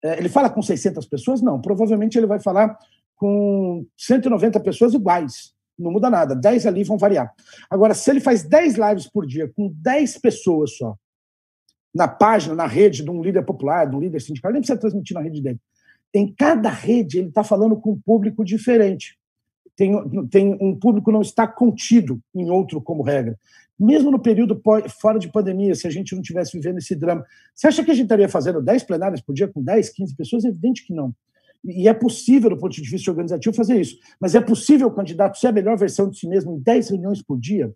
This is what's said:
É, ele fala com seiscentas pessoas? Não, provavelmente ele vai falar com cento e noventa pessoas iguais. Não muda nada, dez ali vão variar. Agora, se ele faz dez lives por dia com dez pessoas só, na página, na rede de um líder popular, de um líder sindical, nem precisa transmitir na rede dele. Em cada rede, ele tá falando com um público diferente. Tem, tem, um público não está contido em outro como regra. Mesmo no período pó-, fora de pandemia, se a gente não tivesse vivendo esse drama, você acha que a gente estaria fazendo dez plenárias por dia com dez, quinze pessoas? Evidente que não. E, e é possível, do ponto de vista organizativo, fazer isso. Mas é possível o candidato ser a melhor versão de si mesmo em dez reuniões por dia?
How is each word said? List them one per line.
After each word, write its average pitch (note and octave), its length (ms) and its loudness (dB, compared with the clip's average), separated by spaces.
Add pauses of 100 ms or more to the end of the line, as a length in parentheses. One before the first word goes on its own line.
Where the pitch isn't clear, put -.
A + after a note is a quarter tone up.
É, D#3+ 160 -4
ele F3 100 -2
fala C#4 200 2
com G#3 140 -6
seiscentas D#3+ 420 -4
pessoas? G#3 380 -4
Não, D#3+ 180 0
provavelmente G#3 560 0
ele A3+ 100 4
vai G3+ 140 0
falar G#3+ 380 0 (380)
com G3+ 680 -2 (120)
cento - 300 0
e C4 40 0
noventa G#3+ 300 2
pessoas A3+ 340 2
iguais. F3+ 580 -2 (260)
Não E3+ 140 -4
muda G#3 160 2
nada, E3 260 2
dez G#3+ 300 2
ali G3 200 0
vão G3 120 -2
variar. F3+ 360 2 (360)
Agora, G#3 240 4
se - 160 -2
ele C#4 120 4
faz A#3 220 2
dez C#4 340 4
lives G#3 300 0
por F#3+ 200 -4
dia C#3+ 280 -6
com G3+ 200 -4
dez B3+ 420 0
pessoas E3 600 0
só, A2 200 -8 (1000)
na E3 140 2
página, G3+ 460 2
na E3 120 -4
rede D3+ 360 4
de D3 80 -8
um E3+ 120 -6
líder F#3 200 -2
popular, D3+ 460 -2
de C3 80 -6
um C#3 40 -4
líder E3 200 -6
sindical, D#3 320 -8
nem C#4+ 80 -2
precisa B3+ 180 -2
transmitir G3 360 -6
na C#3 60 -8
rede D3+ 200 -8
dele. B2+ 200 -8 (540)
Em G#3 180 0
cada C#4 380 2
rede, F#3 480 0
ele F3+ 120 -4
tá G#3+ 120 0
falando G#3+ 340 2
com G#3+ 160 -4
um G3 80 -6
público A3 440 0
diferente. G#3 720 0 (580)
Tem, G3 160 2 (360)
tem, G3 320 2
um F#3+ 160 0
público G#3+ 360 2
não G#3+ 100 2
está G#3+ 240 0
contido G#3 720 2 (140)
em F3+ 160 -4
outro F3+ 320 -2
como D#3 220 -6
regra. A#2+ 340 -2 (400)
Mesmo C#4 320 4
no C4+ 80 2
período A3 380 2
pó-, G#3+ 320 2
fora G#3+ 320 0
de E3+ 100 -10
pandemia, F#3+ 460 0
se - 100 -8
a E3+ 40 -4
gente F#3 260 -8
não F#3+ 60 -8
tivesse E3+ 360 -6
vivendo F3 200 -6
esse - 180 -8
drama, E3 280 -4 (300)
você - 140 2
acha D#4 160 0
que D#4+ 80 0
a - 20 6
gente B3 120 2
estaria G3+ 220 4
fazendo E3 320 -2
dez F#3+ 220 2
plenárias F3 380 -4
por C#3+ 120 -10
dia D#3 140 -2
com D#3 160 -8
dez, F#3+ 260 0
quinze F3 280 -10
pessoas? G#3+ 280 -6
Evidente A3 400 -2
que - 80 -12
não. C#3 220 -6 (500)
E, F3+ 200 -6
e G#3+ 40 8
é A3+ 60 4
possível, A#3 560 2
do D#3+ 80 -6
ponto E3 160 -6
de C#3+ 160 -12
vista F#3 200 -6
organizativo, E3+ 440 -4
fazer A3 260 2
isso. C#3+ 160 -6 (240)
Mas F#3 140 -4
é A#3+ 60 6
possível C4 480 2
o - 60 -4
candidato F#3+ 440 -2
ser - 80 -2
a B3 60 2
melhor G#3+ 260 0
versão G3 320 0
de G3 80 -18
si - 80 -10
mesmo E3+ 300 -2
em - 20 -10
dez A3+ 320 2
reuniões G3 320 -4
por C#3 160 -6
dia? C3 380 -4